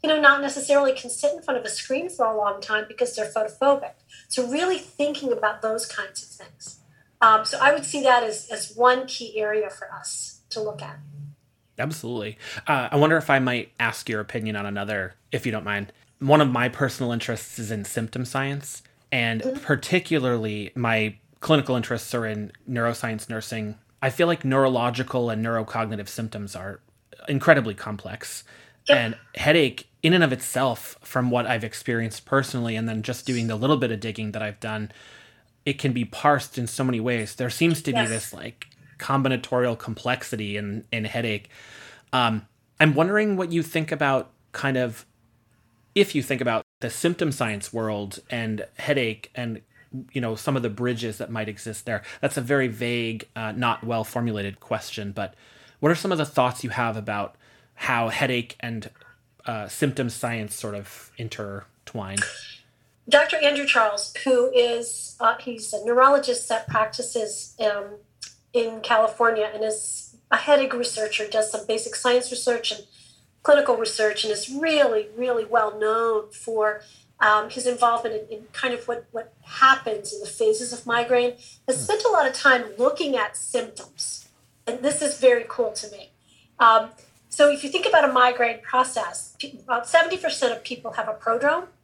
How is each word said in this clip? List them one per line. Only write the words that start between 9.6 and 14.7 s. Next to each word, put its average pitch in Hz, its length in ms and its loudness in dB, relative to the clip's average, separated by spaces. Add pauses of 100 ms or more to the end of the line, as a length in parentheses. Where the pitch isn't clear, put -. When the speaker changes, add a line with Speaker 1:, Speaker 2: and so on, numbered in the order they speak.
Speaker 1:
for 190 240 -14
us - 560 -12
to 220 120 -8
look 214 200 -8
at. 147 160 -14 (800)
Speaker 2:
Absolutely. 120 640 -6 (260)
Uh, 143 260 0
I 147 40 -2
wonder 156 220 6
if 151 120 -2
I 139 100 6
might 123 400 -2
ask 117 300 -2
your 110 100 -2
opinion 107 360 -6
on 101 100 -6
another, 101 480 -6 (180)